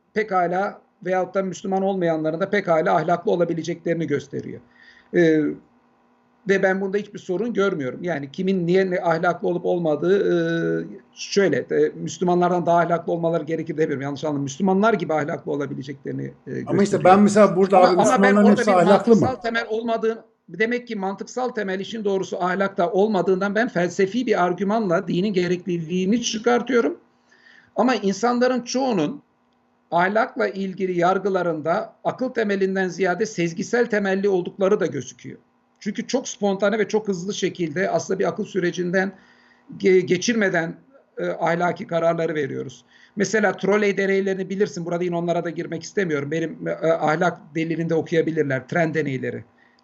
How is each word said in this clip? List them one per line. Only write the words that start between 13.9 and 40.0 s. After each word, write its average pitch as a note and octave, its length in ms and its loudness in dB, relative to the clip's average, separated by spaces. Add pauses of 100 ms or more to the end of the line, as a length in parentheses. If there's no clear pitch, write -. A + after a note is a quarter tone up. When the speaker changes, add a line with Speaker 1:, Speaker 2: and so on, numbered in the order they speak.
Speaker 1:
Yanlış C#3+ 220 -8
anlamayın. D3 200 -4
Müslümanlar F#3+ 500 2
gibi D#3+ 200 -2
ahlaklı D3+ 380 -4
olabileceklerini, C#3 720 -8 (240)
e, C3+ 40 -12
Speaker 2:
Ama C3 100 -6
işte D3+ 120 -4
Speaker 1:
gösteriyor. F#3+ 300 2
Speaker 2:
ben F#3 160 8
mesela G3+ 360 6
burada F#3+ 220 4
Speaker 1:
Ama, F3+ 100 10
Speaker 2:
abi F3+ 60 2
Speaker 1:
ama F3 100 4
ben - 40 4
Speaker 2:
Müslümanların G3+ 380 6
Speaker 1:
orada G#3 160 6
Speaker 2:
hepsi A3 60 2
Speaker 1:
bir G3+ 60 6
Speaker 2:
ahlaklı F#3+ 420 6
mı? E3+ 60 2
Speaker 1:
mantıksal B3+ 200 0
temel A3+ 280 -2
olmadığını, A3+ 540 -2 (260)
demek A3+ 380 -2
ki A3+ 80 -8
mantıksal G3 540 -6
temel G3 300 -4
işin G3+ 240 -8
doğrusu F#3+ 400 -2
ahlakta F3+ 480 0
olmadığından F#3+ 640 2
ben A#3 120 2
felsefi F#3+ 580 -2
bir F#3+ 180 2
argümanla F3+ 640 0
dinin F3+ 260 -2
gerekliliğini F3+ 880 0
çıkartıyorum. A#3+ 760 0 (800)
Ama B3 200 2
insanların A#3+ 640 0
çoğunun A#3+ 600 -2 (720)
ahlakla G#3 560 0
ilgili F#3+ 520 -4
yargılarında F3 920 0 (100)
akıl - 260 -4
temelinden F#3+ 580 0
ziyade F3+ 380 -2
sezgisel F3+ 600 -2
temelli G3+ 440 0
oldukları F#3+ 500 0
da F#3 60 0
gözüküyor. C3+ 520 -10 (420)
Çünkü - 280 -8
çok C4 200 -2
spontane G#3 520 0
ve G#3 80 0
çok G#3+ 200 0
hızlı G3 260 -4
şekilde F3+ 560 -2
aslında F3 300 -2
bir F#3+ 80 0
akıl F3 180 -4
sürecinden F3+ 640 -2 (680)
ge-, F#3 220 4
geçirmeden, F3+ 760 0 (420)